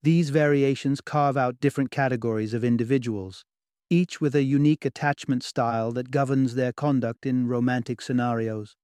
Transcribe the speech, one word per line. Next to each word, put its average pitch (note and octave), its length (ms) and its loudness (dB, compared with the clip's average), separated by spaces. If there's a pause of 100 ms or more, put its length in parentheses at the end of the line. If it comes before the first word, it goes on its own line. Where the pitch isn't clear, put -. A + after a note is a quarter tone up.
These D#3+ 260 4
variations C#3 680 2
carve C#3+ 380 0
out B2+ 240 -2
different C3+ 280 0
categories A#2 640 -2
of A#2 100 -2
individuals, A#2 800 -2 (460)
each F3 320 0
with C#3+ 140 0
a C#3+ 80 4
unique C#3+ 420 2
attachment C#3 580 -2
style A#2 500 -2
that B2 180 -6
governs C3+ 440 2
their B2 180 0
conduct B2+ 520 -2
in B2+ 220 0
romantic B2 540 -2
scenarios. A2+ 840 -2